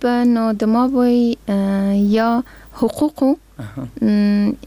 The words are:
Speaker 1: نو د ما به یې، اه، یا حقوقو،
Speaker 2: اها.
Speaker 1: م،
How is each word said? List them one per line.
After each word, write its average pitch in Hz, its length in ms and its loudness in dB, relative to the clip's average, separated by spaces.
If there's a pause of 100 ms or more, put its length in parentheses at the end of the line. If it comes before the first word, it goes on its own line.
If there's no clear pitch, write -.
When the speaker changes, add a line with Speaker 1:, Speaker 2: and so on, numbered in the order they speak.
Speaker 1:
نو 240 460 2
د 214 120 -2
ما 226 240 2
به 254 200 0
یې، 240 280 2 (140)
اه، 196 440 0
یا 220 500 2 (380)
حقوقو، 277 540 0 (240)
Speaker 2:
اها. 127 280 -12 (140)
Speaker 1:
م، 208 500 2 (160)